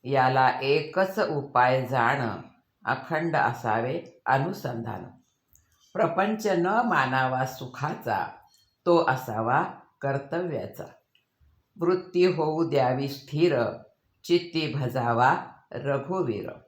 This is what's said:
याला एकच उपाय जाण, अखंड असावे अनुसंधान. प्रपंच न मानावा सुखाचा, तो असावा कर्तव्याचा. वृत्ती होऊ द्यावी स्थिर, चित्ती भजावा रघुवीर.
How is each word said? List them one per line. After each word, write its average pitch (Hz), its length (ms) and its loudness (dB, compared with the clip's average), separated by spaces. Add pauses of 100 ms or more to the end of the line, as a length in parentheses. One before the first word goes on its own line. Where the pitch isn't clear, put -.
याला 131 460 4 (120)
एकच 156 580 0
उपाय 131 680 2
जाण, 120 500 0 (480)
अखंड 156 500 -4
असावे 123 880 -2
अनुसंधान. 123 800 -2 (920)
प्रपंच 196 540 0
न 175 180 2
मानावा 131 800 2
सुखाचा, 131 800 -6 (580)
तो 170 240 6
असावा 123 540 0 (380)
कर्तव्याचा. 151 840 -6 (960)
वृत्ती 180 460 2
होऊ 160 440 2
द्यावी 135 380 2
स्थिर, 147 560 0 (600)
चित्ती 160 500 0
भजावा 123 720 2 (260)
रघुवीर. 139 760 -4 (180)